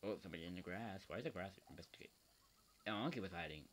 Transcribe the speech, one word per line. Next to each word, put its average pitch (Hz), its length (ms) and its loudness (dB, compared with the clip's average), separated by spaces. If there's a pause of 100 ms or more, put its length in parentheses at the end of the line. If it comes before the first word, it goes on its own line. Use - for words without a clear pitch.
Oh, 104 160 4
somebody 82 240 -2
in 90 100 0
the 90 60 -2
grass. 98 460 0
Why 82 100 0
is 120 80 2
the 165 60 2
grass 95 280 -2 (100)
investigate? - 420 -10 (720)
A 107 60 4
monkey 117 280 4
was 95 140 0
hiding. 78 400 -2